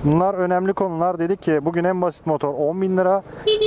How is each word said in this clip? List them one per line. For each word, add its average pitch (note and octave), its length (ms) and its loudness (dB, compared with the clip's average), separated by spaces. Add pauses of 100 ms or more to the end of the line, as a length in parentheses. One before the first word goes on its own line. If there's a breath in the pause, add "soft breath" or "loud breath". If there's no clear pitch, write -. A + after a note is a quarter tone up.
Bunlar E3+ 300 4
önemli F#3 400 0
konular. F3 460 -2
Dedik F3 220 -2
ki D3+ 240 0
bugün E3+ 180 0
en F#3 180 0
basit E3+ 240 -4
motor D3 280 -2
on D3+ 280 -2
bin F#3 160 0
lira. F#3 260 2 (440 loud breath)